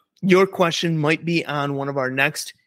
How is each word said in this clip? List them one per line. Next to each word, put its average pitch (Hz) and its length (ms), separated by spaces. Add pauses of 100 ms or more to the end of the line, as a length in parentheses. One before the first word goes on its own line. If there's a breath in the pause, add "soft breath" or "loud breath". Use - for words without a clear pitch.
(220)
Your 190 240
question 170 540
might 151 260
be 165 220
on 143 260
one 139 160
of 139 80
our 127 140
next 139 420 (140)